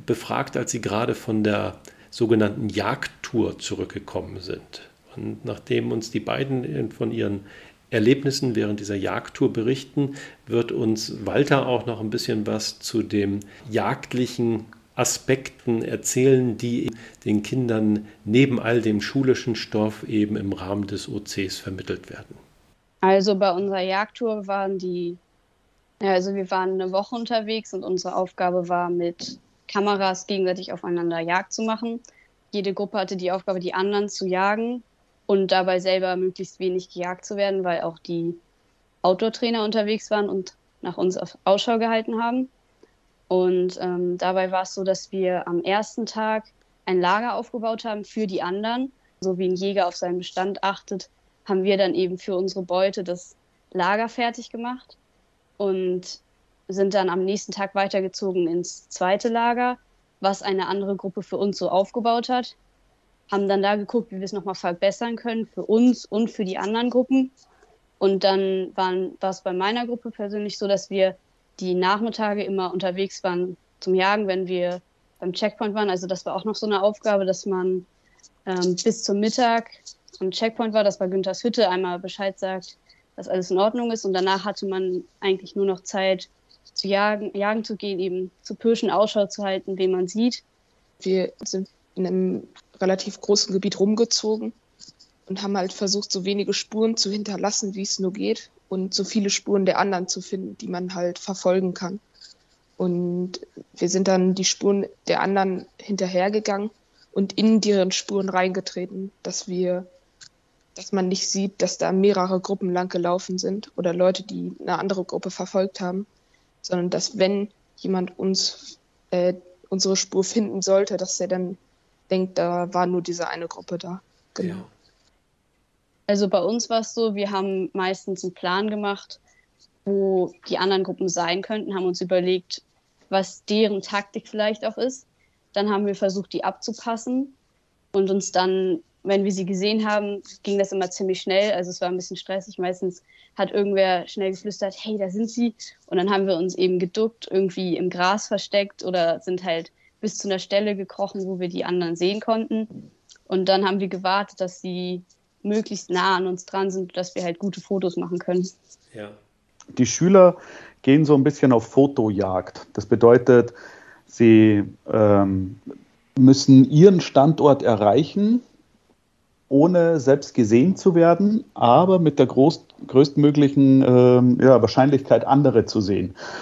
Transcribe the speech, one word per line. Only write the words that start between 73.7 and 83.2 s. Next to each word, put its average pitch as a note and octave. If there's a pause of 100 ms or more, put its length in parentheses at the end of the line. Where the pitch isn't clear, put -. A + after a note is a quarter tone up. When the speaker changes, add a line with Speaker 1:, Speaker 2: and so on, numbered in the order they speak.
Speaker 2:
zum F#3
Jagen, G3
wenn F#3
wir F3+ (400)
beim F3+
Checkpoint G#3
waren. G#3
Also F3+
das F3+
war E3+
auch F#3
noch G#3+
so A3
eine G3+
Aufgabe, G#3
dass F#3
man, F#3 (600)
ähm, F3+
bis -
zum G3+
Mittag A#3 (500)
am F#3+
Checkpoint A3+
war, G#3+
dass G3
bei F#3+
Günthers F#3
Hütte A3
einmal F3+
Bescheid F#3+
sagt, F#3+ (400)
dass F#3